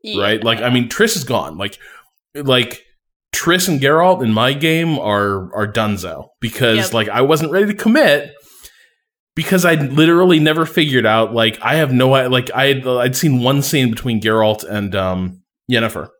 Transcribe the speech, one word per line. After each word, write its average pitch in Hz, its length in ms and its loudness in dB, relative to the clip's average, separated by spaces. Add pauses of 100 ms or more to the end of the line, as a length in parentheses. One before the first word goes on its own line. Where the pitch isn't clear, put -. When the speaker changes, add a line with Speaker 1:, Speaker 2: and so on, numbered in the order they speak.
(180)
Speaker 1:
right? 107 260 -2
Like, 113 160 0
I 117 80 -4
Speaker 2:
Yeah. 123 60 0
Speaker 1:
mean, 120 160 0
Triss 226 260 0
is 156 80 -6
gone. 80 340 -4
Like, 101 200 -10 (580)
like, 135 460 -2 (520)
Triss 180 360 0
and 147 100 0
Geralt 160 440 2
in 110 100 0
my 117 200 2
game 160 460 0
are, 101 560 -2
are 104 160 -4
donezo 90 540 -4 (160)
because, 117 360 0
Speaker 2:
Yep. 104 160 -2
Speaker 1:
like, 107 160 0
I 110 120 0
wasn't 151 300 0
ready 202 160 2
to 208 60 -4
commit 208 580 2 (1040)
because 175 300 0
I'd 147 280 2
literally 170 460 4
never 156 260 2
figured 139 400 0
out, 110 280 2
like, 113 280 0
I 120 140 0
have 147 180 0
no 127 200 4
i-, 131 140 2
like, 127 260 -2
I'd, 135 320 0
I'd 127 300 0
seen 139 260 0
one 139 200 2
scene 135 280 0
between 113 300 -4
Geralt 107 440 0
and, 101 300 -6
um, 92 480 -4 (300)
Yennefer. 113 380 -4 (100)